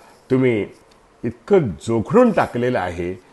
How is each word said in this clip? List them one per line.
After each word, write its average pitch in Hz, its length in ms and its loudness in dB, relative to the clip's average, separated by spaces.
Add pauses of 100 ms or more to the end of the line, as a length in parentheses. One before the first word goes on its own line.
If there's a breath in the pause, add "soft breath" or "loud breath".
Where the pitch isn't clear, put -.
(300 loud breath)
तुम्ही 123 360 2 (580)
इतकं 190 340 0
जोखडून 139 760 2
टाकलेलं 123 460 -2
आहे 90 340 -6 (200 soft breath)